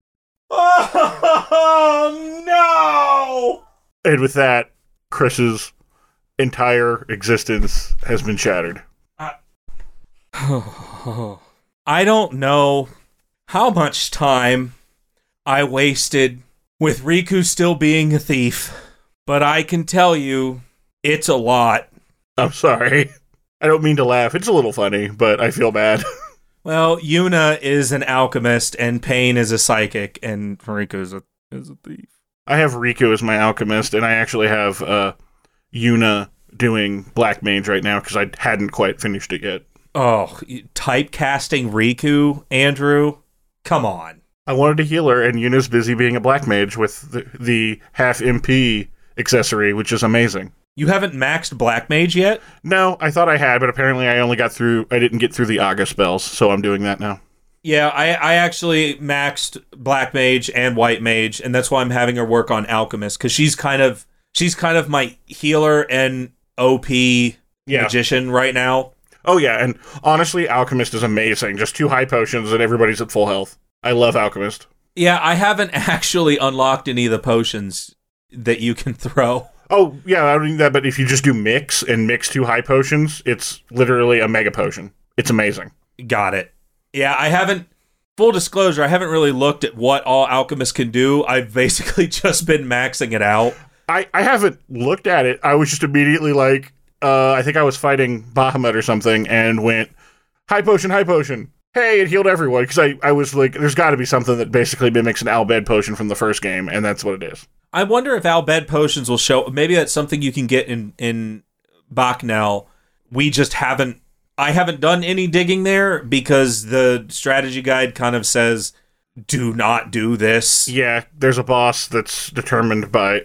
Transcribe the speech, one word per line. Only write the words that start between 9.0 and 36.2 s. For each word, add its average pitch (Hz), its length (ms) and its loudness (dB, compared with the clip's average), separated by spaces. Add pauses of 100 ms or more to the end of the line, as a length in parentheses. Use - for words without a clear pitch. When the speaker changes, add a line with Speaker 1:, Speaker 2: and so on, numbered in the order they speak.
Speaker 1:
I, 123 160 -12 (1000)
<sighs> 117 1040 -8 (500)
I 165 180 2
don't 214 300 2
know 139 540 2 (600)
how 226 220 2
much 160 400 -2
time 127 640 0 (680)
I 139 200 0
wasted 135 800 0 (360)
with 151 240 -2
Riku 180 420 0
still 175 300 0
being 151 400 0
a 151 40 2
thief, 131 560 -4 (520)
but 143 160 0
I 151 200 0
can 165 220 -4
tell 175 320 4
you 131 460 -4 (400)
it's 151 260 -2
a 143 80 2
lot. 117 520 2 (500)
Speaker 2:
I'm 147 140 0
sorry. 135 580 2 (500)
I 156 60 -2
don't 156 160 4
mean 151 140 2
to 139 80 2
laugh. 123 300 2
It's 185 140 -6
a 220 40 2
little 123 200 2
funny, 101 360 -2
but 107 320 2
I 117 100 0
feel 113 220 0
bad. 110 360 2
<laughs> 494 40 -10 (500)
Speaker 1:
Well, 165 360 0
Yuna 160 640 2
is 139 280 0
an 135 120 -2
alchemist, 127 760 0
and 120 240 -2
Pain 123 360 0
is 110 120 0
a 113 60 0
psychic, 107 640 -2
and 104 360 -8
Riku 104 420 -8
is 92 140 -12
a, 98 80 -16 (280)
is 131 200 -16
a 139 60 -20
thief. - 280 -20 (420)
Speaker 2:
I 147 120 0
have 151 140 2
Riku 120 420 2
as 110 80 0
my 110 180 0
alchemist, 107 540 0
and 110 100 2
I 113 80 2
actually 110 360 0
have, 104 340 -2
uh, 98 320 0 (580)
Yuna 113 560 0 (260)